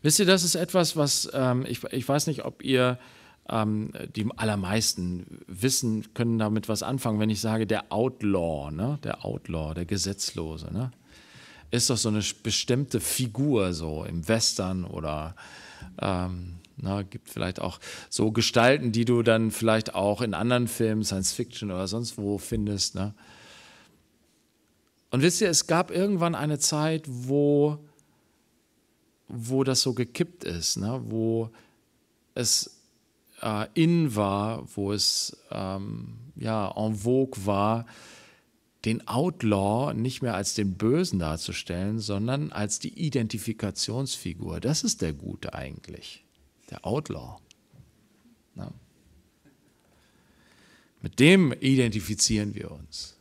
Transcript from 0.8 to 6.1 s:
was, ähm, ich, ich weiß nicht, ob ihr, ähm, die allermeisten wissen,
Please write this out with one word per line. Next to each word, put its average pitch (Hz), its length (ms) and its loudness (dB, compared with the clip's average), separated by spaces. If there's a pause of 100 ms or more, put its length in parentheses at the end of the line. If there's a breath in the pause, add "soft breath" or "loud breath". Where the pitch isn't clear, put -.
was, 143 380 2
ähm, 127 340 2
ich, 120 180 -6
ich - 220 -4
weiß 143 200 2
nicht, 147 180 -4
ob - 180 -8
ihr, 127 360 4 (500 loud breath)
ähm, 107 420 0 (240)
die 107 200 -2
allermeisten 98 920 -2 (220)
wissen, 110 680 -2